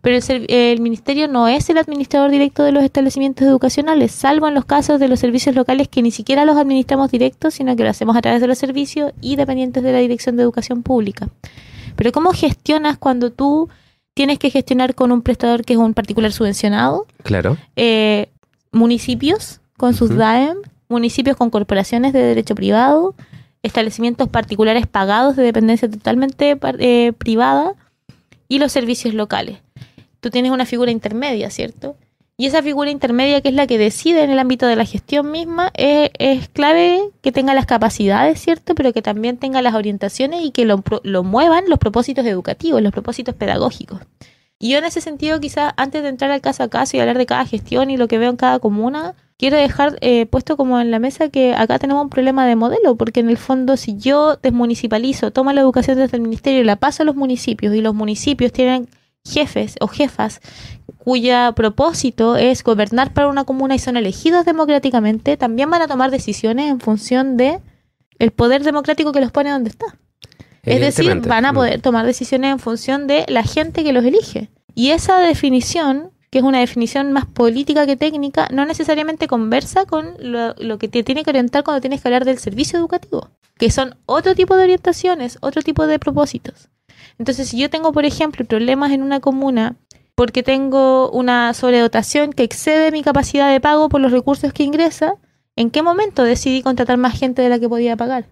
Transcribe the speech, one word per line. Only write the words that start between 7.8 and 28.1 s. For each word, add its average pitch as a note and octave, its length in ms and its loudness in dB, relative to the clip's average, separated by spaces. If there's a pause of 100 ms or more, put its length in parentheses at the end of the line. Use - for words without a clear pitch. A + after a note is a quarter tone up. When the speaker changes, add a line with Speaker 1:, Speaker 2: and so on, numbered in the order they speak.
Speaker 1:
lo A3 60 2
hacemos A3 260 0
a A#3+ 60 4
través A#3 180 2
de B3 60 2
los B3+ 140 0
servicios C#4+ 600 -4
y C4 160 -4
dependientes C4 460 -2
de B3+ 100 0
la B3+ 60 2
Dirección B3 400 0
de A#3+ 60 2
Educación A#3+ 400 -2
Pública. G#3+ 440 -2 (680)
Pero A#3+ 160 0
¿cómo E4 220 2
gestionas D4+ 680 0
cuando B3 320 0
tú D4 360 0 (460)
tienes C#4 240 0
que C#4 140 0
gestionar B3+ 420 0
con B3 180 2
un A#3+ 120 2
prestador A#3 420 0
que B3 80 0
es A3+ 60 4
un A3+ 160 2
particular G#3+ 360 -2
subvencionado? A3 760 -2 (160)
Speaker 2:
Claro. G2+ 340 0 (180)
Speaker 1:
Eh, G#3+ 520 2 (440)
municipios A#3+ 920 0 (160)
con B3 160 2
sus A3+ 180 2
Speaker 2:
Ujú. - 80 2
Speaker 1:
daem, B3+ 380 2 (320)
municipios A#3+ 480 0
con A#3+ 120 0
corporaciones A3 640 0
de C4 80 2
derecho A3+ 320 0
privado, B3+ 640 2 (480)
establecimientos A#3 680 -2
particulares A3 560 0
pagados G#3+ 500 2
de C4 80 2
dependencia A3+ 460 2
totalmente C4+ 680 0
par-, C4+ 240 -6
eh, A#3+ 380 4
privada C4 560 0 (720)